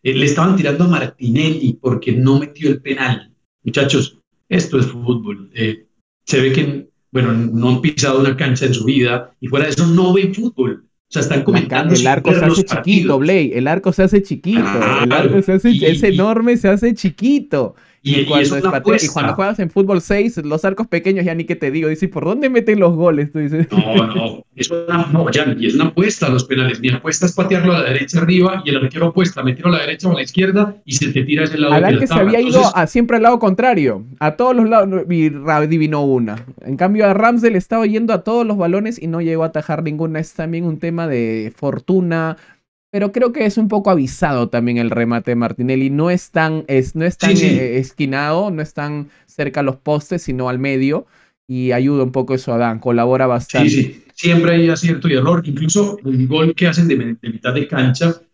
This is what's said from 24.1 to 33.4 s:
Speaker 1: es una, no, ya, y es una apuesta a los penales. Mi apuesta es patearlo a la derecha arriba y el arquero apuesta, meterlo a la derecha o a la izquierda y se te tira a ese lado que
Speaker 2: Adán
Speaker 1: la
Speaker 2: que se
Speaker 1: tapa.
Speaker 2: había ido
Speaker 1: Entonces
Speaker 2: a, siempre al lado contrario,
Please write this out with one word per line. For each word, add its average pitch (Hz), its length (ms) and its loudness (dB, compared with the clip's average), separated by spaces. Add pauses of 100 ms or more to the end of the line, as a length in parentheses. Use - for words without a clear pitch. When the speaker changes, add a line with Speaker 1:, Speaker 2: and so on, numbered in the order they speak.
Speaker 1:
es 135 140 -8
una, 170 420 -2
no, 160 180 0
ya, 135 280 -2
y - 80 -2
es 113 80 0
una 156 120 2
apuesta 175 400 -2
a 131 40 -2
los 127 140 0
penales. 127 360 -2
Mi 127 80 -2
apuesta 160 380 -2
es 175 60 0
patearlo 180 420 0
a 160 80 0
la 127 80 -2
derecha 143 300 -2
arriba 180 440 2
y 143 60 -2
el 135 60 0
arquero 139 320 -2
apuesta, 170 340 -2
meterlo 131 320 -2
a 156 40 0
la - 20 -2
derecha 160 280 -4
o 175 40 2
a - 20 2
la 147 80 -4
izquierda 190 540 0 (100)
y 135 60 -10
se 135 200 -2
te 131 120 0
tira 151 180 0
a - 20 2
ese 151 140 -4
lado 147 140 2
que 151 60 4
Speaker 2:
Adán 196 160 4
Speaker 1:
la - 60 0
Speaker 2:
que 269 60 0
se - 80 -2
Speaker 1:
tapa. 214 80 4
Speaker 2:
había 226 180 2
ido 254 80 0
Speaker 1:
Entonces 247 260 4
Speaker 2:
a, 165 120 2
siempre 233 320 0
al 220 40 2
lado 240 160 4
contrario, 180 680 0 (120)